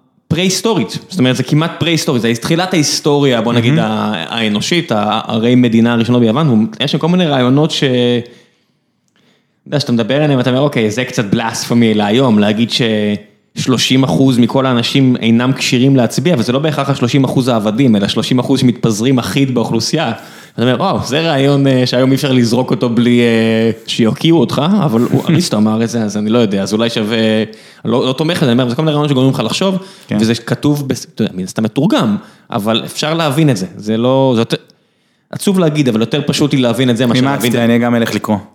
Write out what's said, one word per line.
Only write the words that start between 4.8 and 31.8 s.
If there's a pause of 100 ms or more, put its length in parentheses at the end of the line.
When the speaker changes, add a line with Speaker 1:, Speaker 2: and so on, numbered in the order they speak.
Speaker 1:
ה-,
הרי
מדינה
הראשונה
ביוון, (140)
ויש
שם
כל
מיני
רעיונות
ש-,
אתה (1800)
יודע,
שאתה
מדבר
עליהם,
אתה
אומר,
"אוקיי,
זה
קצת
בלספמי
להיום",
להגיד (840)
ששלושים
אחוז
מכל
האנשים
אינם
כשירים
להצביע,
וזה
לא
בהכרח
השלושים
אחוז
העבדים,
אלא
שלושים
אחוז
שמתפזרים
אחיד
באוכלוסייה. (420)
אתה
אומר,
"וואו,
זה
רעיון,
אה,
שהיום
אי
אפשר
לזרוק
אותו
בלי,
אה, (600)
שיוקיעו
אותך", (220)
אבל (100)
הוא,
Speaker 2:
<laughs>
Speaker 1:
אריסטו
אמר
את
זה,
אז
אני
לא
יודע,
אז
אולי
שווה, (680)
לא,
לא
תומך
בזה,
אני
אומר,
זה
כל
מיני
רעיונות
שגורמים
לך
לחשוב, (300)
Speaker 2:
כן.
Speaker 1:
וזה
כתוב
בס-,
אתה
יודע,
מן
הסתם
מתורגם, (340)